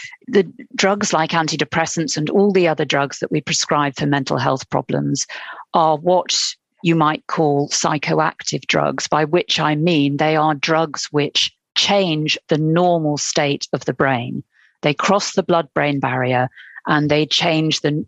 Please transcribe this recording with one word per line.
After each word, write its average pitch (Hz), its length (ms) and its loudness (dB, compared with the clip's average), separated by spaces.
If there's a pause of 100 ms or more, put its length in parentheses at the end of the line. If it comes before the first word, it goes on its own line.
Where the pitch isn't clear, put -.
(280)
the 196 180 2 (300)
drugs 202 380 0
like 160 180 0
antidepressants 160 840 -2
and 151 120 -2
all 202 220 4
the 180 160 4
other 156 160 0
drugs 139 360 -2
that - 120 -6
we 156 80 0
prescribe 147 560 -2
for 151 100 -4
mental 143 320 0
health 135 320 -2
problems 143 560 -2 (480)
are 160 220 4
what 175 400 0 (460)
you 165 140 2
might 151 320 0
call 147 420 0
psychoactive 156 960 -2
drugs, 147 380 0
by 151 200 0
which 165 340 0
I 151 160 0
mean 151 400 2
they 156 220 2
are 151 180 2
drugs 156 560 -2
which - 420 -2 (220)
change 165 640 0 (100)
the 156 100 2
normal 160 600 2
state 143 560 -2
of 143 100 -4
the 143 100 -2
brain. 135 500 -2 (380)
They 147 120 2
cross 196 400 0
the 190 100 0
blood-brain 147 560 0
barrier 127 500 0 (380)
and 151 240 2
they 151 140 2
change 160 560 0
the, 151 260 -2